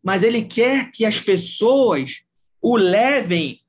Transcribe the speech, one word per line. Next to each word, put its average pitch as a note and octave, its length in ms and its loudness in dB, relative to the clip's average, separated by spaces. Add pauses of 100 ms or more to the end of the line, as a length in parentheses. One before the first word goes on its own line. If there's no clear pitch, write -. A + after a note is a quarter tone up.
mas F#3 200 0
ele A#3 200 0
quer B3+ 480 -2
que A3 140 -4
as G#3+ 140 -2
pessoas G3 1040 0 (360)
o A#3 160 0
levem F#3+ 920 0